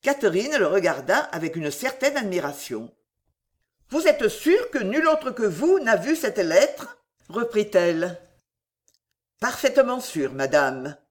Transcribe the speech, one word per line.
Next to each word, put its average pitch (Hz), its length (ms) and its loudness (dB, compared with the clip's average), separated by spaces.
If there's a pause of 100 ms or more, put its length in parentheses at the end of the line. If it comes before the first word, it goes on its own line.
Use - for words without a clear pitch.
Catherine 262 560 0
le 190 120 4
regarda 170 500 2
avec 165 380 -4
une 151 160 -4
certaine - 440 -2
admiration. « 147 760 -6 (960)
Vous 320 160 0
êtes 262 220 4
sûre 415 420 0
que 285 80 -4
nul 294 300 0
autre 311 240 0
que 233 100 -4
vous 233 380 2
n'a 226 160 2
vu 247 180 0
cette 254 240 -4
lettre ? » - 680 2 (240)
reprit-elle. « 175 920 0 (1160)
Parfaitement 247 580 2
sûre, 135 360 -4
madame. » 135 600 0 (140)